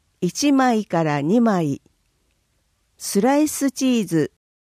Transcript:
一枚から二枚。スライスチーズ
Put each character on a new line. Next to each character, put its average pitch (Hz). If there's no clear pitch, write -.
一 269
枚 254
か 165
ら 147
二 190
枚。 175
ス -
ラ 262
イ 302
ス 277
チ -
ー 240
ズ 160